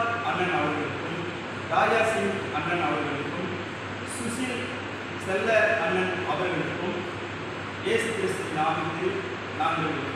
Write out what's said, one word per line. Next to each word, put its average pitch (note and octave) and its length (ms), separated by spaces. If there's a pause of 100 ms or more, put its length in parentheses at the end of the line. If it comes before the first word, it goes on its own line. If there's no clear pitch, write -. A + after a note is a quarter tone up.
(260)
அண்ணன் F3+ 300
அவர்களுக்கும், D3+ 640 (500)
ராஜா A3 360
சிங் G3 320 (180)
அண்ணன் F3 300
அவர்களுக்கும், D3 640 (600)
சுசில் B3 520 (600)
செல்ல G3 280 (320)
அண்ணன் F#3 320 (160)
அவர்களுக்கும் F4+ 680 (840)
இயேசு - 260
கிறிஸ்துவின் F#3 500
நாமத்தில் D#3+ 600 (400)
நாங்கள் D#3 380 (200)